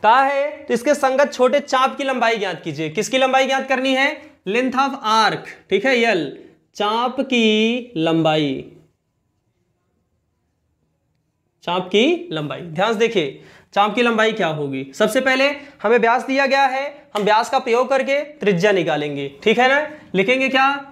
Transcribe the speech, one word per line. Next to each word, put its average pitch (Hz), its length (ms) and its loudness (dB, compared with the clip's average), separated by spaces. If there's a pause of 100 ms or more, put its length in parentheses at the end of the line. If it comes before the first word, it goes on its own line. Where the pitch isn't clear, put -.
कहा 233 200 6
है 277 280 0 (140)
तो 240 100 -2
इसके 233 200 2
संगत 269 380 0
छोटे 262 280 2
चाप 269 380 0
की 285 60 -4
लंबाई 233 320 0
ज्ञात 190 280 -6
कीजिए। 156 260 -6
किसकी 214 280 -2
लंबाई 262 280 2
ज्ञात 269 220 -4
करनी 262 260 0
है? 277 420 -4 (120)
Length 247 300 -2
of 277 120 0 (180)
arc, 208 380 2 (240)
ठीक 196 160 0
है, 262 120 2
एल, 190 400 0 (360)
चाप 226 460 -2
की 233 760 0
लंबाई, 156 760 0 (3000)
चाप 180 240 -4
की 269 460 2
लंबाई। 151 280 -8
ध्यान 175 320 -2
से 220 60 -4
देखिए 190 440 -2 (320)
चाप 202 200 2
की 247 80 2
लंबाई 220 300 2
क्या 208 140 -2
होगी। 143 480 -4
सबसे 220 260 0
पहले 262 280 0 (340)
हमें 226 160 2
व्यास 233 280 2
दिया 269 200 0
गया 269 200 2
है, 277 480 -6
हम 208 80 -2
व्यास 214 280 2
का 277 80 0
प्रयोग 247 300 0
करके 269 320 0
त्रिज्या 208 520 0
निकालेंगे, 147 600 -2 (100)
ठीक 220 160 2
है 254 100 4
ना। 294 200 0 (260)
लिखेंगे 254 340 0
क्या? 269 260 2 (180)